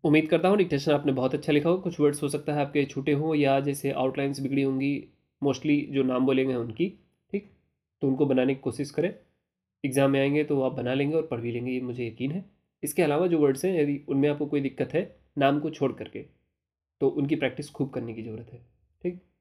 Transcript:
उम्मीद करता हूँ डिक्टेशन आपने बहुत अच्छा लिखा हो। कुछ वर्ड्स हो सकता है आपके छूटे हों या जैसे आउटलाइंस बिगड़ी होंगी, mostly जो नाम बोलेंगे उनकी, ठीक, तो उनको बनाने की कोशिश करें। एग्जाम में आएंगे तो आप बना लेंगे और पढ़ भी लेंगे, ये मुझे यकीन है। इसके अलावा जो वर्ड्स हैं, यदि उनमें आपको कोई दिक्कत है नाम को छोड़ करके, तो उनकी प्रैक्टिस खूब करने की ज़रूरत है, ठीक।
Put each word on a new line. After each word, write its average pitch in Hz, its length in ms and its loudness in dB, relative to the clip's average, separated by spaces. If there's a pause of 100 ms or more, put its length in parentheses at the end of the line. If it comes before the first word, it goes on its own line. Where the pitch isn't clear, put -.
उम्मीद 156 240 6
करता 170 200 4
हूँ 202 80 6
डिक्टेशन 165 360 2
आपने 143 200 2
बहुत 131 220 0
अच्छा 151 180 -2
लिखा 147 180 4
हो। 185 80 2
कुछ 185 220 -6
वर्ड्स 147 220 2
हो 143 60 -2
सकता 147 260 -4
है 147 60 0
आपके 143 240 0
छूटे 139 280 -2
हों 156 220 0
या 139 260 4
जैसे 139 300 -2
आउटलाइंस 139 500 -2
बिगड़ी 139 220 0
होंगी, 135 420 -2 (400)
mostly 143 440 2
जो 135 140 0
नाम 127 240 2
बोलेंगे 131 280 2
उनकी, 120 340 -4 (420)
ठीक, 202 200 -8 (500)
तो 143 80 0
उनको 139 180 2
बनाने 131 280 2
की 139 60 -8
कोशिश - 300 -6
करें। 175 240 -2 (720)
एग्जाम 139 260 2
में 135 100 2
आएंगे 143 240 2
तो 143 180 0
आप 131 100 0
बना 127 220 -4
लेंगे 143 220 0
और 160 100 0
पढ़ 117 140 -6
भी 117 120 -6
लेंगे, 123 200 -4
ये 123 80 -2
मुझे 123 260 -6
यकीन 123 260 -6
है। 190 180 -8 (320)
इसके 143 200 0
अलावा 156 240 2
जो 170 120 2
वर्ड्स 139 260 4
हैं, 185 160 2
यदि 143 280 0
उनमें 139 200 4
आपको 147 180 0
कोई 147 140 0
दिक्कत - 340 -4
है 185 220 -2 (220)
नाम 143 220 4
को 151 100 -4
छोड़ 135 220 0
करके, - 340 -12 (720)
तो 135 80 4
उनकी 143 280 0
प्रैक्टिस 143 340 -4
खूब 135 200 -4
करने 117 240 -8
की 110 80 -10
ज़रूरत 110 300 -12
है, - 140 -20 (360)
ठीक। 180 200 -8 (180)